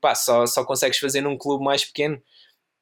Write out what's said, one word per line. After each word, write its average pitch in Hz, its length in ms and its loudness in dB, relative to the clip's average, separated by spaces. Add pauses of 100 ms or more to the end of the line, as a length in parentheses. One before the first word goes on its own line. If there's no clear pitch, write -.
pá, 139 120 4
só, 120 320 2
só 127 180 0
consegues 131 360 0
fazer 139 220 -2
num 143 160 -2
clube 139 260 -2
mais 139 220 0
pequeno. 147 360 -4 (600)